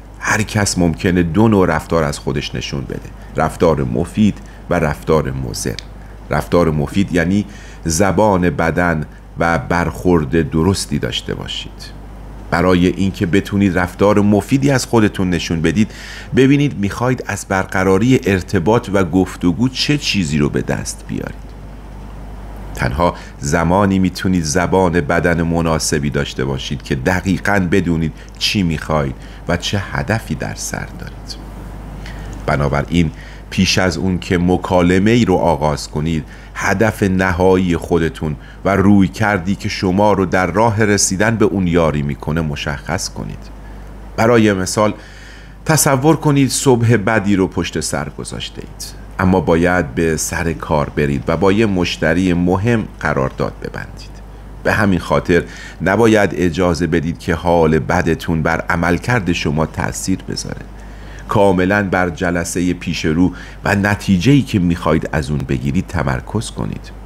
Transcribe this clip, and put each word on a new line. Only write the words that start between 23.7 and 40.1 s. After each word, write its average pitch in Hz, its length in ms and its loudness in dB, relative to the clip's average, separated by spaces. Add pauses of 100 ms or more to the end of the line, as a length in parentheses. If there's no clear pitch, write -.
می‌تونید 92 460 0
زبان 87 560 2
بدن 85 420 2
مناسبی 82 680 0
داشته 71 340 -4
باشید 67 380 -6
که - 120 -4
دقیقاً 92 760 0
بدونید 82 420 0 (260)
چی - 240 -2
می‌خواید 76 520 -2 (340)
و 85 80 2
چه 101 260 -4 (100)
هدفی 80 420 -4
در 53 200 -6
سر - 320 -8 (120)
دارید. - 380 -14 (1120)
بنابراین 71 640 2 (400)
پیش - 280 2
از 92 180 2
اون 92 220 -2
که 87 200 0
مکالمه 90 720 4
ای 120 140 4
رو 92 100 4
آغاز 73 540 0
کنید، 78 360 -2 (300)
هدف 98 480 0
نهایی 92 760 2
خودتون 80 600 -2 (280)
و 98 120 2
روی 98 320 6
کردی 101 460 0
که 104 140 -6
شما 101 440 2